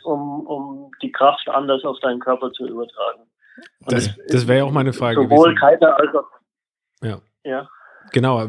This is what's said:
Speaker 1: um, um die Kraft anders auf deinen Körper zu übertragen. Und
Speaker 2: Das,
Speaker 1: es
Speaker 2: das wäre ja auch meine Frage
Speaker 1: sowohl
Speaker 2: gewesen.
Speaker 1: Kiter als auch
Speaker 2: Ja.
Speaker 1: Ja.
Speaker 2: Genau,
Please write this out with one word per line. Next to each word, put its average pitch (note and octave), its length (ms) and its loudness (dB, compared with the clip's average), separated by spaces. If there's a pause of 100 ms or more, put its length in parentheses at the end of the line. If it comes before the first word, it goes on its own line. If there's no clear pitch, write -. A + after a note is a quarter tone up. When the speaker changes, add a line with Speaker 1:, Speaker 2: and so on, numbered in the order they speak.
Speaker 1:
um, C#3+ 420 -6
um C#3 440 -12 (120)
die C3 100 -8
Kraft C#3 360 0
anders C3+ 360 -2
auf C3 160 -6
deinen B2 200 -4
Körper B2+ 320 -4
zu B2+ 140 -10
übertragen. A2+ 540 -8 (640)
Und B2+ 80 -6
Speaker 2:
Das, A#2+ 160 0
Speaker 1:
es - 240 -12
Speaker 2:
das B2 160 2
wäre B2+ 100 4
ja C#3 60 2
auch C#3 80 -2
meine C3+ 200 0
Frage A#2+ 300 0
Speaker 1:
sowohl D#3 320 6
Speaker 2:
gewesen. C#3+ 160 2
Speaker 1:
Kiter E3 300 4
als D3+ 140 0
auch C#3+ 120 -2 (760)
Speaker 2:
Ja. G#2+ 180 -6 (240)
Speaker 1:
Ja. C#3 240 -8 (440)
Speaker 2:
Genau, B2 360 0